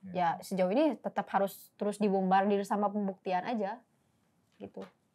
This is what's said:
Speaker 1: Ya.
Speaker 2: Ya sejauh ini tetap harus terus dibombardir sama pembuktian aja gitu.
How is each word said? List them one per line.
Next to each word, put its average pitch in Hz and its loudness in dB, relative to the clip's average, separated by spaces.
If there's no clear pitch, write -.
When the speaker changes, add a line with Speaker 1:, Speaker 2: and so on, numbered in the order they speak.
Speaker 1:
Ya. 190 -14
Speaker 2:
Ya 175 0
sejauh 185 0
ini 294 2
tetap - -6
harus 196 -2
terus 208 -2
dibombardir 196 4
sama 202 0
pembuktian 190 -4
aja 220 -4
gitu. 98 -14